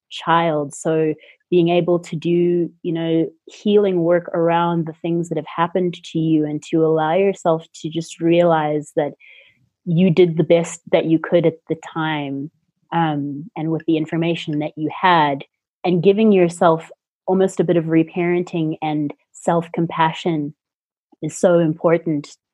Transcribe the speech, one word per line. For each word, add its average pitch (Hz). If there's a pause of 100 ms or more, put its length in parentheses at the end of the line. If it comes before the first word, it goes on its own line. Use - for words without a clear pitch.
(120)
child. 160
So 160 (360)
being 175
able 175
to 175
do, 175 (120)
you 180
know, 165 (160)
healing 202
work 175
around 170
the 160
things 170
that 160
have 151
happened 175
to -
you, 160
and 151
to 160
allow 156
yourself 185 (160)
to 160
just 165
realize 165
that 147 (720)
you 180
did 170
the 170
best 170 (100)
that 165
you 160
could 170
at 160 (100)
the 160 (160)
time, 147 (420)
um, 151
and 160
with 160
the 165
information 160
that 147
you 151
had, 151 (380)
and 175
giving 208
yourself 170 (380)
almost 190
a 185
bit 170
of 160
reparenting 165
and 151 (180)
self-compassion 165 (680)
is 156
so 175
important, 165 (180)